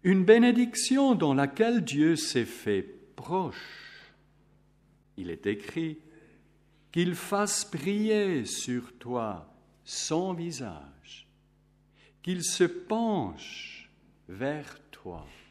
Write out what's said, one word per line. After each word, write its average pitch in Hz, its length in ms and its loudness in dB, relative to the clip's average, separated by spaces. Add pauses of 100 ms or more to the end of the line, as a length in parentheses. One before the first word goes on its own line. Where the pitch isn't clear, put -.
Une 185 220 6
bénédiction 240 880 6
dans 160 200 2
laquelle 190 500 2
Dieu 151 320 4
s'est 127 300 -2
fait 101 380 -2 (340)
proche. - 1000 -8 (1000)
Il 90 120 -10
est 82 160 -8
écrit 156 520 -4 (960)
qu'il 175 220 2
fasse - 540 -2
briller 196 760 0
sur 123 480 -6
toi 110 600 -8 (300)
son 180 480 -4
visage, 127 960 -12 (960)
qu'il 175 220 -4
se - 180 2
penche 185 1300 -4 (380)
vers 139 500 -8 (100)
toi. 80 380 -14 (240)